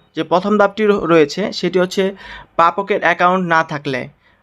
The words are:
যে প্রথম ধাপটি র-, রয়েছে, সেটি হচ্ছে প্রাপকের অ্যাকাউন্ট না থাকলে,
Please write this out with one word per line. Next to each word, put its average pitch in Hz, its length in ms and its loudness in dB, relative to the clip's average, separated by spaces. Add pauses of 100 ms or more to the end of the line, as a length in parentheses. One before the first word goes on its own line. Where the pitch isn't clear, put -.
(160)
যে 156 80 -4
প্রথম 180 340 0
ধাপটি 202 280 0
র-, 202 200 0
রয়েছে, 165 480 2
সেটি 185 260 -2
হচ্ছে 190 360 -2 (400)
প্রাপকের 185 460 2
অ্যাকাউন্ট 180 460 2
না 165 160 2
থাকলে, 143 440 -6 (360)